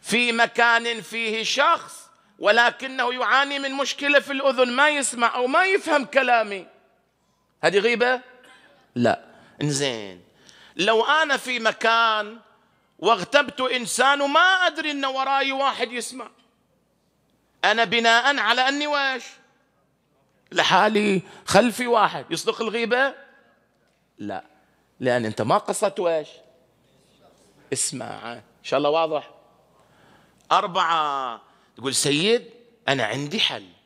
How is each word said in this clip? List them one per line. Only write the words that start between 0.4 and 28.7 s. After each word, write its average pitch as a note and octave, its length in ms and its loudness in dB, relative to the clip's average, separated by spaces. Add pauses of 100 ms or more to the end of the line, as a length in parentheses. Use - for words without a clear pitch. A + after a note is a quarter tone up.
فيه A3 440 -6
شخص - 680 -2 (280)
ولكنه A#3+ 760 2
يعاني C4 440 0
من C#4 140 -6
مشكلة C#4 480 2
في C#4 120 -10
الأذن، C4 400 2
ما C#4 160 4
يسمع B3 460 0
أو B3 120 -2
ما D#4 180 2
يفهم D#4+ 400 0
كلامي، A3+ 640 0 (960)
هذه F3 140 4
غيبة؟ A#3+ 420 0 (760)
لا. A#2 300 0 (380)
إنزين، B2 580 -4 (560)
لو A3 280 2
أنا D4 320 2
في B3 220 -6
مكان A3+ 800 0 (600)
واغتبت A3+ 640 2
إنسان B3+ 600 0
وما C#4+ 200 2
أدري F4 500 2
إن C#4+ 140 -6
وراي C4+ 480 -2
واحد C4 400 -2
يسمع، A3+ 380 -10 (1300)
أنا G#3+ 200 4
بناء A#3 540 2
على A#3+ 300 0
أني C#4+ 180 -2
واش؟ C4+ 380 -2 (1300)
لحالي، F#3+ 720 2 (220)
خلفي A#3 420 2
واحد، G3+ 440 0
يصدق G3+ 320 -4
الغيبة؟ A#3 520 -2 (1040)
لا. G2+ 340 -10 (500)
لأن B2 220 0
أنت A2 180 -6
ما D3 160 0
قصدت G3+ 420 -4
وإيش؟ E3 280 -2 (1400)
اسمع، A2+ 600 -8
إن A#2 100 -16 (200)
شاء - 160 -2